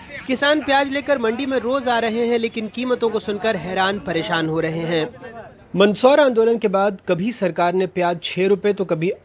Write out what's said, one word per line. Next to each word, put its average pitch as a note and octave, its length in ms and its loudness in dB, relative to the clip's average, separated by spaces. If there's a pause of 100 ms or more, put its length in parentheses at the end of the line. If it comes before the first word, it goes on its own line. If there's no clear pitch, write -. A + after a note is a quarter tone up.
(260)
किसान C#4+ 340 2
प्याज C#4 300 2
लेकर C#4 280 0
मंडी A#3 280 0
में C4 120 -2
रोज B3 300 -2
आ A#3+ 100 2
रहे A#3 280 0
हैं, A#3+ 120 2
लेकिन A3+ 300 -4
कीमतों A#3+ 420 -2
को G#3+ 100 -2
सुनकर G#3+ 360 -2
हैरान F#3 420 0
परेशान E3 500 -2
हो D#3+ 120 0
रहे D#3+ 200 -2
हैं। D#3+ 280 -2 (680)
मंदसौर G#3+ 440 6
आंदोलन A#3 380 4
के A3+ 100 -2
बाद G3 400 0
कभी F#3 240 -2
सरकार F3 420 0
ने F#3 120 2
प्याज F3 360 -2
छह F#3 240 -2
रुपए G3+ 260 2
तो G3 120 -4
कभी E3+ 260 0 (140)